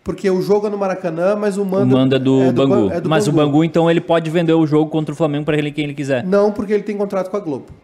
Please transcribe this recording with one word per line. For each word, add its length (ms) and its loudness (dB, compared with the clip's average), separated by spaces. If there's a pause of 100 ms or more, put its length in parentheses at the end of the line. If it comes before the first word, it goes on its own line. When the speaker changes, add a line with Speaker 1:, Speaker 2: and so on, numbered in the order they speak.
Speaker 1:
porque 280 -4
o 100 0
jogo 240 0
é 60 -2
no 80 -6
Maracanã, 560 -2
mas 220 -2
o 80 -2
mando 280 0
Speaker 2:
O 60 4
mando 160 2
é 40 2
do 220 2
Speaker 1:
é 100 4
do 20 0 (140)
Speaker 2:
Bangu. 220 2
Speaker 1:
Ban-, 60 -4
é 60 -4
do 60 -6
Speaker 2:
Mas 200 2
o 40 0
Speaker 1:
Bangu. 200 2
Speaker 2:
Bangu, 120 4
então, 280 2
ele 100 2
pode 300 0
vender 220 2
o 120 4
jogo 240 2
contra 240 -4
o 20 -8
Flamengo 300 -2
pra 100 0
ele, 160 -2
quem 120 -4
ele 100 -6
quiser. 300 -2
Speaker 1:
Não, 280 2
porque 220 -6
ele 80 0
tem 160 -6
contrato 320 -4
com 80 -6
a 20 -2
Globo. 280 -8 (160)